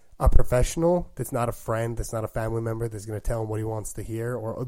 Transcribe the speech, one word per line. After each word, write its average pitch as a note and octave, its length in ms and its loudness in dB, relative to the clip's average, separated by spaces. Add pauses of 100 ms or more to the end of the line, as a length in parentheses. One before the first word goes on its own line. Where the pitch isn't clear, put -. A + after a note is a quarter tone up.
(200)
a C3 100 4
professional, E3 840 6
that's - 160 -10
not A#2+ 180 -2
a A2 40 -6
friend, A#2 440 -4
that's A2 160 -6
not A2 120 -4
a - 20 -8
family A2+ 340 -4
member, A2+ 260 -4
that's G#2 180 -10
gonna G#2+ 140 -8
tell A2+ 220 -4
him A2 80 -6
what A2 100 -4
he A2 40 -4
wants A2 300 -6
to G#2+ 100 -10
hear A2+ 320 -6
or A2 320 -8